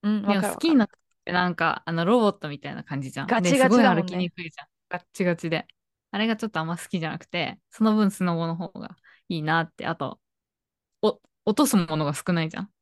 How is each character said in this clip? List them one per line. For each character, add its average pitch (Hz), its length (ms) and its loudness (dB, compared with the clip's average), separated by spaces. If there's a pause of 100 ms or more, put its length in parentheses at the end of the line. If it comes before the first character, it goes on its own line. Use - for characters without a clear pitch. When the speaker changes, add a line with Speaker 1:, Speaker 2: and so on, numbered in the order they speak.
Speaker 1:
う 208 60 0
ん、 214 120 0
Speaker 2:
で 202 60 -2
も 208 80 4
Speaker 1:
わ 190 60 2
か 208 60 0
る - 60 -2
わ - 60 -10
か 320 80 0
る。 - 20 4
Speaker 2:
ス - 20 4
キ - 20 -
ー - 20 6
の 220 120 6
靴 - 80 -18
っ - 20 -20 (280)
て - 60 -6
な 180 180 2
ん 170 60 -4
か、 165 300 -2
あ 165 60 -6
の、 165 140 0
ロ 240 140 4
ボ 208 100 4
ッ - 40 0
ト 151 160 -10
み 147 100 -10
た 143 100 -12
い 135 60 -10
な 143 80 -12
感 139 180 -6
じ 131 100 -8
じ - 80 -10
ゃ 139 40 -6
ん。 151 40 -8
Speaker 1:
ガ 226 140 2
チ 180 160 4
ガ 262 120 6
チ 233 80 6
だ 233 160 6
も - 20 -
ん - 20 2
ね。 170 60 0
Speaker 2:
で、 180 40 -4
す 180 80 -8
ご - 20 -2
い - 0 -
歩 - 0 -
き - 0 -
に 180 140 -2
く - 100 -14
い 165 80 -8
じ - 100 -18
ゃ 139 40 -16
ん。 - 40 -20 (220)
ガ 180 100 -6
ッ - 40 -14 (100)
チ 202 100 -4
ガ 175 120 2
チ 170 140 -8
で。 160 180 -4 (440)
あ 202 60 -6
れ 220 100 0
が 226 80 0
ち 220 100 -8
ょ - 40 -6
っ - 20 -12
と 165 80 -4
あ 160 40 -4
ん 160 40 -6
ま 165 100 -4
好 - 100 -14
き 180 120 -4
じ 160 60 -4
ゃ 156 40 -4
な 160 100 -8
く - 60 -18
て、 160 340 -6 (100)
そ - 140 -2
の 214 120 4
分 208 160 4
ス 185 120 -4
ノ 175 120 0
ボ 165 120 -2
の 165 80 -4
方 170 120 -8
が - 300 -14 (320)
い 165 100 -4
い - 40 -4
な 160 180 0
っ 160 100 -6
て。 - 160 -10
あ 165 80 -4
と、 - 240 -8 (840)
お-、 - 200 0 (240)
落 208 100 0
と 294 100 4
す 220 120 2
も 165 180 0
の 156 100 0
が 143 80 -2
少 - 200 -4
な 165 100 0
い 160 60 -4
じ - 80 -10
ゃ - 40 -8
ん。 202 80 -10 (120)